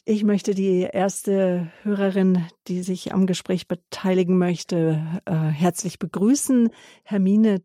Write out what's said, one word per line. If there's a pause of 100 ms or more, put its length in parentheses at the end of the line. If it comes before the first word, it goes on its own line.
Ich
möchte
die (100)
erste (100)
Hörerin, (240)
die
sich
am
Gespräch
beteiligen
möchte, (240)
äh,
herzlich
begrüßen. (320)
Hermine